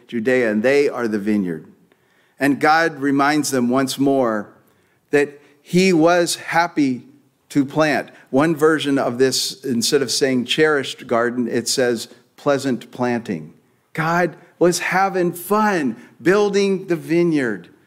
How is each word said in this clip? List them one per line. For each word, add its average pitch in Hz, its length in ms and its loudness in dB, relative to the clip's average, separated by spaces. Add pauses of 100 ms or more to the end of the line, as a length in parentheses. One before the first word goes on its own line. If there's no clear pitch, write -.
Judea, 120 440 0
and 107 120 -2
they 143 260 4
are 120 180 -4
the 107 120 -2
vineyard. 98 460 -2 (720)
And 135 220 0
God 143 400 2
reminds 143 520 0
them 123 180 0
once 131 280 -2
more 131 520 0 (600)
that 143 280 0 (220)
he 185 320 2
was 170 420 4
happy 156 720 -2 (420)
to 143 160 0
plant. 143 440 -2 (220)
One 156 240 2
version 143 420 2
of 120 200 -2
this, - 460 0
instead 135 380 0
of 120 100 -4
saying 131 340 0
cherished 147 640 0
garden, 120 400 0
it 117 200 -2
says 123 420 0 (260)
pleasant 135 560 -2
planting. 113 640 -6 (400)
God 165 420 -2 (220)
was 175 220 2
having 185 540 0
fun 190 640 0 (240)
building 196 640 2
the 170 80 0
vineyard, 143 720 0 (200)